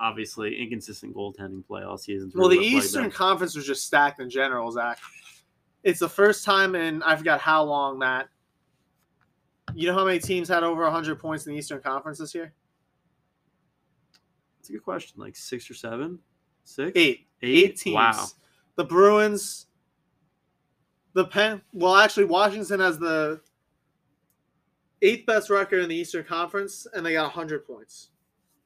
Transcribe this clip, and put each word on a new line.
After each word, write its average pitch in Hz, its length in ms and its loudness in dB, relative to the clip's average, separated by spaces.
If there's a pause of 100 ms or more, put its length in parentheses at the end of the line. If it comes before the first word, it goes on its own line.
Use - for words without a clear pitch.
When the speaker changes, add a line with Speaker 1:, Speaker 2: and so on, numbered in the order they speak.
Speaker 1:
Obviously, 110 600 -8
inconsistent 107 540 -12
goaltending 98 500 -12
play 98 200 -14
all 95 120 -12
season. 95 380 -10
Speaker 2:
Well, 185 140 6
the 180 80 6
Speaker 1:
Really 196 100 2
what 233 60 2
plagued 262 120 2
Speaker 2:
Eastern 262 200 -2
Speaker 1:
them. 196 80 -4
Speaker 2:
Conference 180 420 -2
was 147 100 -10
just 135 220 -6
stacked 143 320 2
in 127 100 -12
general, 127 440 -2
Zach. 120 260 -6 (840)
It's 180 160 0
the 170 80 0
first 202 360 2
time 196 300 2
in, 165 300 -2
I 160 100 4
forgot 156 260 0
how 156 220 4
long, 143 360 -2
Matt. 131 300 -2 (1500)
You 160 120 -4
know 180 80 2
how 190 100 2
many 185 140 2
teams 175 300 -4
had 170 160 2
over 170 200 -2
a 156 60 2
hundred 156 300 -4
points 156 260 -8
in 147 60 -10
the 147 60 -8
Eastern 147 220 -12
Conference 139 380 -8
this 151 160 -12
year? 165 180 -10 (2000)
Speaker 1:
That's - 120 -20
a - 20 -20
good 214 100 -12
question. - 380 -10
Like, - 160 -18
six - 340 -12
or 120 40 -20
seven? 135 440 -10 (460)
Six? 156 320 -8
Speaker 2:
Eight. 156 320 4 (140)
Speaker 1:
Eight? 139 280 6
Speaker 2:
Eight - 60 -14
teams. - 180 -4
Speaker 1:
Wow. 110 320 4 (500)
Speaker 2:
The 175 80 -2
Bruins, 202 840 4 (1500)
the 185 140 2
Pen-, 208 360 0 (100)
well, 185 220 4
actually, 202 300 6
Washington 196 560 0
has 175 180 2
the 160 420 -2 (1600)
eighth 220 240 2
best 214 240 0
record 196 320 2
in 170 60 -4
the 165 80 -6
Eastern 170 280 -6
Conference, 175 720 -8
and 175 100 -8
they 165 80 -2
got 156 140 0
a 143 40 -8
hundred 156 360 -8
points. - 420 -20 (580)